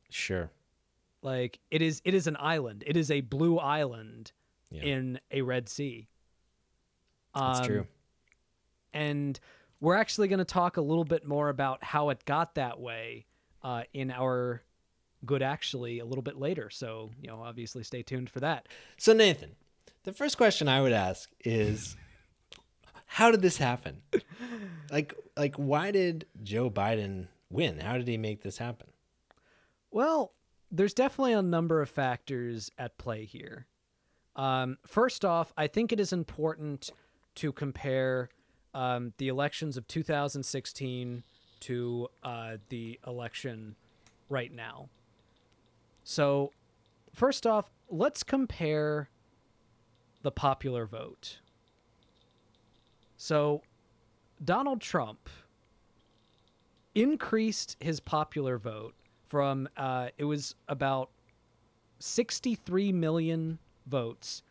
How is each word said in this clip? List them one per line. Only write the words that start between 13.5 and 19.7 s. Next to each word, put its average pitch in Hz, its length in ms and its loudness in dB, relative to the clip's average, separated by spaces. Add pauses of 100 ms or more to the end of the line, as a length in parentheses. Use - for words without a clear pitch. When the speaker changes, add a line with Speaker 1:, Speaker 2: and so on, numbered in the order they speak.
Speaker 2:
uh, 123 300 -4
in 135 180 -4
our 123 500 0 (640)
Good 135 160 2
Actually 123 600 -4
a 117 40 -8
little 127 180 -4
bit 131 140 -8
later. 139 320 -4
So, 110 520 -10
you 131 80 -14
know, 110 140 -12
obviously 117 420 -10
stay 123 180 -8
tuned 127 260 -4
for - 120 -8
that. 143 260 -2 (300)
Speaker 1:
So, - 160 8
Nathan, 190 420 6 (480)